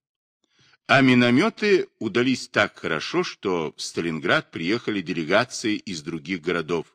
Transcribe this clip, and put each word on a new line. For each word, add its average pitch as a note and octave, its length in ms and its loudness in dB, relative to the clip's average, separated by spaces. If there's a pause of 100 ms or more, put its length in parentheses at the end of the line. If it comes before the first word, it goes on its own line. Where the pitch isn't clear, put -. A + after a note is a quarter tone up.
(880)
А C3+ 120 6
минометы C3+ 880 4 (120)
удались A#2 480 -2
так G2+ 280 0
хорошо, E2 460 -4
что E2+ 540 -4
в - 40 -14
Сталинград F2 720 -2
приехали G2+ 500 -4
делегации F#2 760 -2
из E2+ 260 -10
других D#2+ 400 -8
городов, E2 520 -4